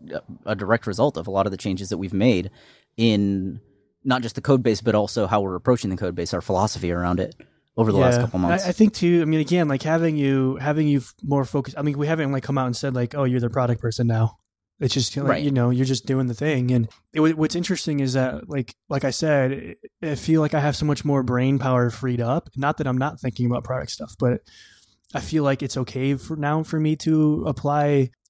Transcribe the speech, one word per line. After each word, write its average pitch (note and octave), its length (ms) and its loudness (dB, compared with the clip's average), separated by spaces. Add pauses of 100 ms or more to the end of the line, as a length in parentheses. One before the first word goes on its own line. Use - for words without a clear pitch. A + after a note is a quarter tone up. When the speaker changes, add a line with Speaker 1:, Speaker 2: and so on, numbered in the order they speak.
(120)
Speaker 1:
a, - 80 -8 (240)
a G#2+ 100 -4
direct G2+ 320 -2
result A2+ 300 -2
of F#2 100 -8
a G#2 40 -8
lot G2 160 2
of G2 60 -4
the F#2+ 60 -8
changes F#2+ 300 -4
that G2 100 -4
we've F2+ 140 -6
made G2 380 2 (480)
in G2+ 640 2 (440)
not B2+ 160 0
just A#2 140 -8
the - 80 -8
code C3+ 200 4
base, A2 200 0
but A2 120 2
also G#2 320 0
how G#2 140 2
we're F#2+ 160 -2
approaching A2+ 320 0
the F#2+ 80 -2
code F#2 180 -4
base, F2 200 -4
our F2 80 -2
philosophy F#2+ 500 0
around F2+ 280 0
it - 140 -4 (440)
over A2 140 4
the C3+ 60 4
last B2+ 160 6
Speaker 2:
Yeah. A#2+ 80 2
Speaker 1:
couple A#2 160 -2
months. F3 260 0
Speaker 2:
I, F3+ 60 -2
I - 20 0
think G#3+ 220 4
too, F3 260 2
I D#3 60 0
mean, D#3 140 2
again, E3 280 2
like, C3+ 140 -2
having D#3+ 340 0
you, C3+ 400 2
having D3+ 320 0
you C#3+ 120 4
f-, - 120 -14 (100)
more C#3 220 0
focused, - 320 -4
I C#3+ 60 -6
mean, C#3+ 160 -2
we D3 80 -2
haven't, D#3 260 0
like, C3+ 100 -2
come C#3 140 -2
out C3 80 0
and B2 100 -2
said, C3 200 -4
like, B2 200 -2
"Oh, C#3+ 100 0
you're B2+ 140 2
the A#2 120 0
product A#2+ 320 0
person A#2 240 0
now." A2+ 320 2 (420)
It's B2+ 140 0
just, C3 200 -2
like, C#3 140 -2
Speaker 1:
Right. - 140 2
Speaker 2:
you D3 80 0
know, B2 180 2
you're B2 160 2
just C3 220 -2
doing C3 200 0
the B2 60 -2
thing. B2+ 380 0
And A#2 180 4 (240)
it, D#3 80 0
what's D#3 340 2
interesting E3+ 460 -2
is C3 140 0
that, C3 340 -2
like, C#3 260 -6 (140)
like C#3 160 -2
I C3+ 60 2
said, C3+ 640 0 (260)
I, E3+ 100 -4
I - 20 -2
feel D#3+ 260 2
like D3+ 140 0
I D3+ 60 2
have C#3+ 140 0
so D3+ 120 -2
much D3 180 -2
more C#3 180 2
brain B2+ 360 2
power B2+ 320 2
freed A#2+ 320 -4
up. B2+ 340 -2
Not C#3 220 -2
that C#3 80 -2
I'm B2+ 100 -2
not C#3+ 240 -4
thinking B2 240 -4
about B2 200 0
product C3 260 -6
stuff, - 280 -12
but B2+ 220 2 (720)
I - 80 -4
feel D#3 240 0
like C3+ 180 0
it's C3+ 140 -6
okay C3+ 380 -2
for C#3 200 -8
now D3+ 280 -2
for D#3 180 -2
me D#3 160 2
to D#3 500 2
apply, D3 600 2 (220)